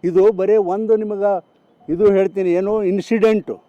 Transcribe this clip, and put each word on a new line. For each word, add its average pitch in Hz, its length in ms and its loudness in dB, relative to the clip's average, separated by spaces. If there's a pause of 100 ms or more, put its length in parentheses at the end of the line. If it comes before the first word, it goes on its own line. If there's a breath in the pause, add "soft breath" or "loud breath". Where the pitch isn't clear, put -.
ಇದು 190 280 2
ಬರೀ 196 240 0
ಒಂದು 208 400 0
ನಿಮಗೆ 202 480 -4 (500)
ಇದು 202 180 4
ಹೇಳ್ತೀನಿ, 190 380 0
ಏನು 202 320 -2
ಇನ್ಸಿಡೆಂಟು. 202 880 0